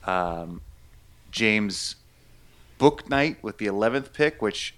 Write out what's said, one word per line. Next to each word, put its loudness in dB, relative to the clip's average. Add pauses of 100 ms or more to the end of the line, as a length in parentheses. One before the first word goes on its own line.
Um, -4 (720)
James 0 (840)
Bouknight 4
with -8
the -4
eleventh 0
pick, 0
which -4